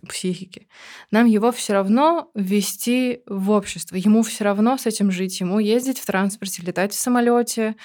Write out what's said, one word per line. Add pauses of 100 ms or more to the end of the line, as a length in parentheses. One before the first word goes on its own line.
психики, (440)
нам
его
все
равно
ввести
в
общество,
ему
все
равно
с
этим
жить,
ему
ездить
в
транспорте,
летать
в
самолете,